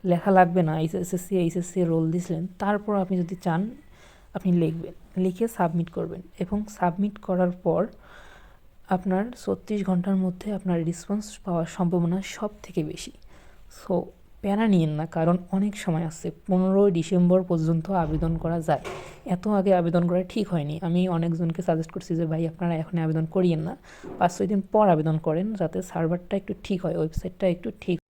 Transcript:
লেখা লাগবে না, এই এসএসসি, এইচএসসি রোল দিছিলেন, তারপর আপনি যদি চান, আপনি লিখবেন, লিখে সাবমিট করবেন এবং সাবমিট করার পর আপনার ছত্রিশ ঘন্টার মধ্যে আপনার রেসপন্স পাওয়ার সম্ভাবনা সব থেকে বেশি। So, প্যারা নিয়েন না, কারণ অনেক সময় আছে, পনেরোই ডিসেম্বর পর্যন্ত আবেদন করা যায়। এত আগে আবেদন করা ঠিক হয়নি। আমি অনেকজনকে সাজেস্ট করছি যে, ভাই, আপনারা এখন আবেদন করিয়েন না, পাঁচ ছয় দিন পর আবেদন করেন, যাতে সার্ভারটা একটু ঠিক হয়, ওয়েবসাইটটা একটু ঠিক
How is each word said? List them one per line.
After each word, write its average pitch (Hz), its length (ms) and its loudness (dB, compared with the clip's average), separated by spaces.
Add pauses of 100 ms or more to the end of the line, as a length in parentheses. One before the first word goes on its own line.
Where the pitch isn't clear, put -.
লেখা 175 260 2
লাগবে 180 320 6
না, 160 180 0
এই 160 120 0
এসএসসি, 180 460 -2
এইচএসসি 175 460 0
রোল 165 260 2
দিছিলেন, 175 360 -2 (120)
তারপর 208 380 -2
আপনি 190 220 0
যদি 175 240 -4
চান, 185 280 0 (640)
আপনি 185 180 0
লিখবেন, 165 680 -2
লিখে 185 260 0
সাবমিট 170 420 0
করবেন 170 320 -6 (160)
এবং 202 300 -4
সাবমিট 196 500 -2
করার 180 320 0
পর 175 360 0 (1000)
আপনার 185 360 0 (200)
ছত্রিশ 202 400 -4
ঘন্টার 190 320 0
মধ্যে 185 360 -2
আপনার 180 320 0
রেসপন্স 202 600 -6
পাওয়ার 170 220 -2
সম্ভাবনা 175 580 0
সব - 260 -8 (120)
থেকে 165 220 -4
বেশি। 160 280 -10 (760)
So, 175 160 0 (400)
প্যারা 208 240 2
নিয়েন 165 320 4
না, 156 80 -2
কারণ 165 300 2 (140)
অনেক 196 260 0
সময় 156 340 -2
আছে, - 180 -8 (200)
পনেরোই 190 420 4
ডিসেম্বর 180 520 4
পর্যন্ত 165 440 0 (180)
আবেদন 160 320 0
করা 165 240 -2
যায়। 156 220 0 (440)
এত 185 220 -2
আগে 196 260 4
আবেদন 170 340 4
করা 180 200 2
ঠিক 214 200 -2
হয়নি। 151 340 -2
আমি 175 260 2
অনেকজনকে 165 540 0
সাজেস্ট 160 320 0
করছি - 220 -6
যে, 165 100 0
ভাই, 160 200 0
আপনারা 170 280 -2
এখন 160 240 -4
আবেদন 160 280 0
করিয়েন 170 340 2
না, 160 140 -6 (440)
পাঁচ 175 180 2
ছয় 196 140 0
দিন 202 100 0 (120)
পর 214 160 6
আবেদন 156 300 4
করেন, 165 360 0
যাতে 185 280 -2
সার্ভারটা 175 540 -4
একটু 196 160 -6 (100)
ঠিক 190 220 -2
হয়, 165 140 -2
ওয়েবসাইটটা 170 500 -2
একটু 170 200 -2 (120)
ঠিক 170 180 -2 (160)